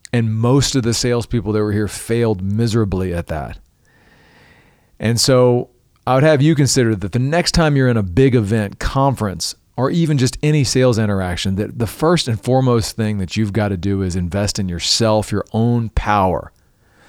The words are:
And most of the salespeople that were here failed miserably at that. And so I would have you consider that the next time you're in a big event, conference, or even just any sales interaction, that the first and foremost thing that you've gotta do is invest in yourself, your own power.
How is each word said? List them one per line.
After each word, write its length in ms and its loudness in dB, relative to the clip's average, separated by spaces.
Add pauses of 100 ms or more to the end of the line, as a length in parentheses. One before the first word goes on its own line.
(140)
And 200 0
most 420 2
of 60 0
the 100 0
salespeople 600 -2
that 100 0
were 100 -2
here 160 0
failed 540 -2
miserably 720 0
at 140 -6
that. 300 -8 (1400)
And 200 -2
so 520 2 (360)
I 80 2
would 80 2
have 200 4
you 120 4
consider 400 2
that 180 -6
the 60 -2
next 340 0
time 240 2
you're 120 2
in 80 2
a 60 0
big 320 2
event, 440 0
conference, 760 -2 (200)
or 160 0
even 280 0
just 240 0
any 220 2
sales 340 2
interaction, 580 -2
that 220 -4
the 80 -2
first 420 0
and 100 -2
foremost 560 0
thing 240 -2
that 200 -6
you've 160 -2
gotta 240 0
do 240 -2
is 120 -2
invest 440 -2
in 100 -4
yourself, 640 0
your 220 -2
own 340 0
power. 640 0 (560)